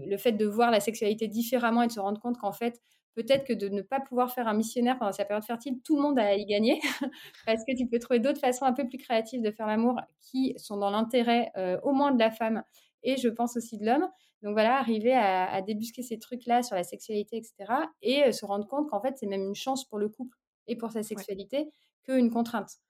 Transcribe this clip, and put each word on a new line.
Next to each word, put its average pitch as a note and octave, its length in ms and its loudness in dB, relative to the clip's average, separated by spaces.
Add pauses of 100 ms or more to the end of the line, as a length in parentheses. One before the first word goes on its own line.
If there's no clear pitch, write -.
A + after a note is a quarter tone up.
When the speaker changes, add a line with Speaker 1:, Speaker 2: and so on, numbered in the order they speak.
Speaker 1:
le G3+ 120 -4
fait A#3+ 160 2
de G#3+ 120 2
voir A3+ 260 4
la G#3+ 80 4
sexualité A3 480 -2
différemment A#3 560 2
et A#3 40 4
de A#3 40 -2
se A3+ 80 -8
rendre G3+ 220 -2
compte A#3+ 160 -4
qu'en G3+ 140 -4
fait, A#3+ 300 -6 (340)
peut-être C4+ 300 2
que B3 80 -2
de G3+ 160 -2
ne G3 120 -2
pas C4 180 -4
pouvoir B3 340 0
faire A#3+ 140 -2
un A3 60 2
missionnaire A#3+ 440 2
pendant G#3+ 140 -2
sa G3 140 -4
période G#3+ 200 -2
fertile, B3 380 -6
tout D#4 120 2
le C#4 60 2
monde C#4+ 180 2
a G#3 80 4
à G3+ 80 4
y G#3 100 -2
gagner. G#3+ 360 4
<laughs> » C4 320 -4 (320)
Parce A3+ 220 0
que C4+ 80 0
tu B3 120 -2
peux A#3 120 0
trouver A#3+ 200 2
d'autres C#4+ 200 0
façons B3+ 260 0
un B3+ 80 4
peu B3+ 140 -2
plus B3+ 100 -12
créatives A3+ 440 -2
de G#3+ 100 0
faire G#3+ 160 -6
l'amour A3+ 320 2 (200)
qui C4 380 -2
sont G#3 200 -10
dans G3+ 140 0
l'intérêt, A#3 680 2
heu, F#3 260 -2
au C#4+ 100 2
moins C#4 180 4
de B3 80 4
la A3 120 6
femme A3+ 320 -2 (400)
et C4 140 0
je A#3+ 120 0
pense A#3 280 -2
aussi A#3 200 -8
de G#3 80 -6
l'homme. C#4 220 4 (340)
Donc G#3 120 -6
voilà, A3 240 4
arriver A#3 360 2
à, F#3+ 380 4
à G3 100 -2
débusquer A3 420 -6
ces A3+ 160 -8
trucs-là A#3+ 440 0
sur A#3 120 -4
la F3+ 80 0
sexualité, G#3 540 -6
et A#3 60 -8
cetera, B3 460 -4 (120)
et, C#4 260 4
heu, A3+ 40 6
se G#3+ 140 -6
rendre G3+ 220 -2
compte D4 220 -4
qu'en G3+ 120 -2
fait, C4+ 160 -2
c'est A3+ 100 -8
même G3 140 -2
une G3 140 -4
chance C4 300 -4
pour G#3+ 140 -8
le G#3 100 0
couple B3 280 -12 (300)
et A#3 100 -4
pour A#3 140 -6
sa A3 120 -4 (100)
Speaker 2:
Ouais. G3 120 -8
Speaker 1:
sexualité G#3 440 -6 (340)
qu'une B3+ 280 4
contrainte. A#3 400 -4 (180)